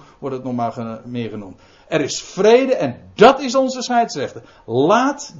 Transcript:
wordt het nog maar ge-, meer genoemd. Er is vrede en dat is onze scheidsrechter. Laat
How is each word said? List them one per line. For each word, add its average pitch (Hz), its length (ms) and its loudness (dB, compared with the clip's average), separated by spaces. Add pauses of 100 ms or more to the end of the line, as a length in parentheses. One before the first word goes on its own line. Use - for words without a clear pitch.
(200)
wordt 135 160 -6
het 120 100 -8
nog 127 80 -6
maar 117 180 -2
ge-, 113 340 -10
meer 120 240 -6
genoemd. 101 300 -14 (280)
Er 156 140 0
is - 220 -6
vrede 240 520 4
en - 400 -6
dat 262 240 6
is 262 160 -4
onze 254 260 0
scheidsrechter. 226 600 -2 (240)
Laat 208 760 0